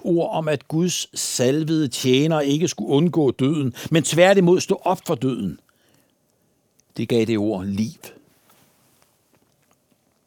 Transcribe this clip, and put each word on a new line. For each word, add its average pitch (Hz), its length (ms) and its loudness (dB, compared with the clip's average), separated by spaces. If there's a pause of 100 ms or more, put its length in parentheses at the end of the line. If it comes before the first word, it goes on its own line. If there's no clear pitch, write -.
ord 170 280 0
om, 165 180 -4
at 151 200 -4
Guds - 520 -4
salvede 151 680 0
tjener 143 520 2
ikke 147 280 0
skulle - 220 -6
undgå 147 400 2
døden, 135 440 -2 (160)
men 160 120 2
tværtimod 180 580 4
stå - 140 -2
op 180 320 -4
for 170 80 -2
døden. 113 460 -4 (1400)
Det 117 120 -6
gav 117 160 2
det 110 140 -2
ord 101 280 -4
liv. 104 320 -4 (2250)